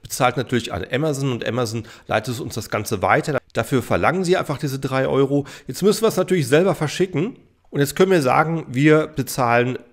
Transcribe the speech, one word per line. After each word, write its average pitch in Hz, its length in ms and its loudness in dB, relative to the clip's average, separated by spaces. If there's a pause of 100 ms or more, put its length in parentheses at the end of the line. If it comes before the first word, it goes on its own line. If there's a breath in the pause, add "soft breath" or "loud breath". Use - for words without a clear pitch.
bezahlt - 360 -2
natürlich 120 340 -2
an 92 180 -6
Amazon 135 440 -2
und 113 120 -6
Amazon 117 380 -2 (240 loud breath)
leitet 110 320 -2
uns - 160 -10
das - 140 -8
Ganze 104 320 -4
weiter. 127 380 2 (120)
Dafür 117 320 0
verlangen 117 400 0
sie 175 140 2
einfach 147 220 -6
diese 135 200 -6
drei 135 260 -2
Euro. 139 400 0 (220 loud breath)
Jetzt 139 160 -6
müssen 214 200 2
wir 220 60 4
es - 80 -2
natürlich 180 300 0
selber 160 260 4
verschicken 180 680 -2 (320)
und 143 100 -2
jetzt 139 160 -2
können 190 140 4
wir 175 100 4
sagen, 151 480 2
wir 151 380 4
bezahlen 123 720 0 (120)